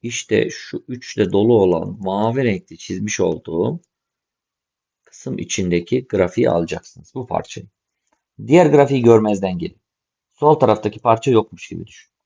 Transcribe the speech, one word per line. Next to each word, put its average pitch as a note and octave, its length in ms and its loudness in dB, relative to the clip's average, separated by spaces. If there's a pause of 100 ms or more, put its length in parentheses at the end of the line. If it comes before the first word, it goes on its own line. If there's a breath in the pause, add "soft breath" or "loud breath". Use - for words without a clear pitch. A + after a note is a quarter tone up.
işte A2+ 480 -2
şu - 380 -14
üçle A2 440 -4
dolu G#2+ 280 4
olan F2+ 400 0
mavi G#2+ 440 -2
renkli F#2+ 340 -6
çizmiş G2+ 420 -8
olduğum F2+ 600 -4 (1200)
kısım - 340 -12
içindeki F2+ 680 -2
grafiği G2 440 0
alacaksınız. E2+ 640 -6
Bu C3 120 -10
parçayı. - 400 -8 (800)
Diğer D#3+ 200 6
grafiği C#3 360 4
görmezden G#2 560 4
gelin. - 200 -10 (540)
Sol D3+ 220 2
taraftaki A2 440 0
parça A2+ 320 2
yokmuş G#2+ 380 0
gibi - 180 -12
düşün. - 240 -20 (160)